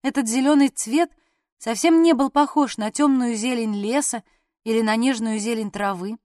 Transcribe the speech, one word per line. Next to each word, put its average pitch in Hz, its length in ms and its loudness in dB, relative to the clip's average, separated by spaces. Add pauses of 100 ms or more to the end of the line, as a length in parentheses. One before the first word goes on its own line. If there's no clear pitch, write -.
Этот 262 260 -4
зелёный 269 420 2
цвет 320 420 -2 (460)
совсем 330 440 2
не 330 120 6
был 269 160 0
похож - 480 0
на 214 140 -4
тёмную 254 440 0
зелень 226 400 -2
леса 226 480 -4 (400)
или 226 180 0
на 220 140 2
нежную 226 440 0
зелень 220 320 -4
травы. 202 540 -6